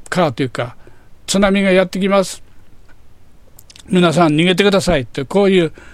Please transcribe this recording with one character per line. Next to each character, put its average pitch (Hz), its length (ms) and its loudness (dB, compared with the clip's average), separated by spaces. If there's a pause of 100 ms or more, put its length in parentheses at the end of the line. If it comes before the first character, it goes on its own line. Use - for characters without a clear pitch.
(100)
カ 180 180 0
ー - 40 -6
と 143 100 -6
い 135 40 -4
う 120 40 -6
か、 120 260 -10 (500)
「津 - 120 -2
波 196 240 2
が 196 100 2
や 185 120 4
っ - 40 -10
て 190 100 -8
き 196 100 -2
ま 196 140 2
す。 - 200 -8 (1500)
皆 175 240 2
さ 165 160 2
ん 151 80 0
逃 160 80 2
げ 185 100 2
て 185 80 0
く 202 80 2
だ 190 100 2
さ 170 180 0
い」 - 40 -4
っ - 40 -6
て、 - 180 -8
こ 202 200 0
う 196 60 2
い 180 140 2
う、 156 80 -4 (220)